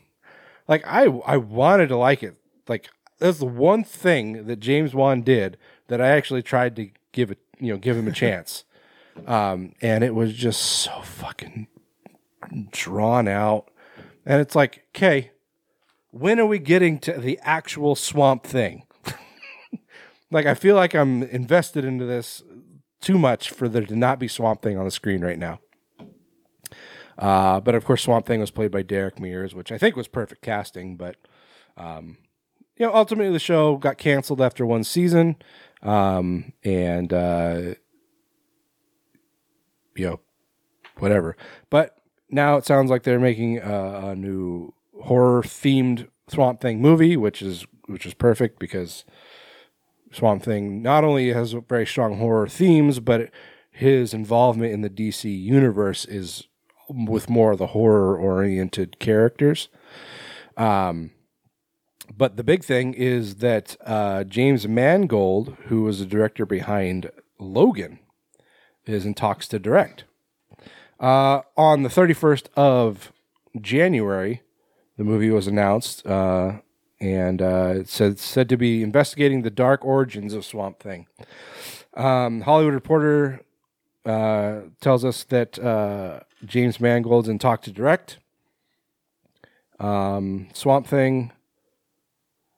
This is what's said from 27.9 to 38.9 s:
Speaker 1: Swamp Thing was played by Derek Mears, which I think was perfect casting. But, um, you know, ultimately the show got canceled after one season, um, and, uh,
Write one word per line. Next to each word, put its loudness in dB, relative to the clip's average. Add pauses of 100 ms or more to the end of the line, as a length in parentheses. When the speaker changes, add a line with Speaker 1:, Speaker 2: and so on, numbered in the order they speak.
Speaker 1:
Swamp 0
Thing -2
was -4
played -4
by -4
Derek -6
Mears, -10
which -16
I -12
think 2
was -10
perfect -10
casting. -8
But, -12 (600)
um, -16 (580)
you -2
know, -4
ultimately 2
the 0
show 2
got -2
canceled 0
after 0
one 0
season, 2 (480)
um, 0 (100)
and, -2
uh, -2 (2250)